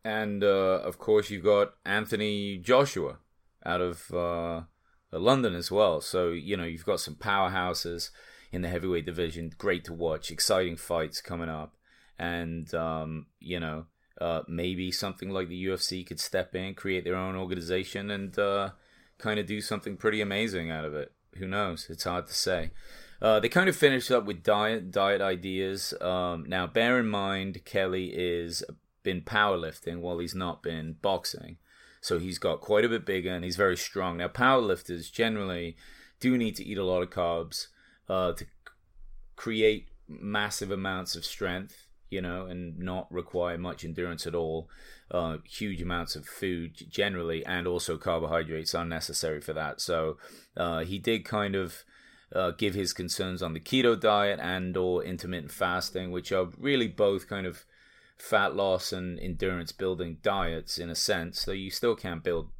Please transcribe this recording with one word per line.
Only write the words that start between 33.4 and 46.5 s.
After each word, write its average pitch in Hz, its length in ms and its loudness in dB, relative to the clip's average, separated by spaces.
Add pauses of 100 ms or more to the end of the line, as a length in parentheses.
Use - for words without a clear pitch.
he's 90 120 -4
very 92 220 4
strong. 90 400 -4
Now, 87 100 -2
powerlifters 110 840 2
generally 95 640 -2 (440)
do 127 180 4
need 110 200 0
to - 60 -10
eat 101 140 -6
a 98 80 0
lot 90 160 4
of 90 80 -2
carbs, 85 580 -2 (400)
uh, 92 260 2
to - 100 -6
c-, - 60 -12 (840)
create 110 540 4 (180)
massive 101 600 -2
amounts 95 460 -2
of 85 100 -10
strength, 92 600 -4 (240)
you 95 100 -4
know, 90 240 -4
and 87 320 -8
not 92 340 -6
require 87 460 -2
much 87 260 -6
endurance 82 440 -4
at 80 80 -4
all. 80 340 -2 (400)
Uh, 82 360 0
huge 95 360 -6
amounts 85 340 -4
of 76 120 -12
food 85 480 -4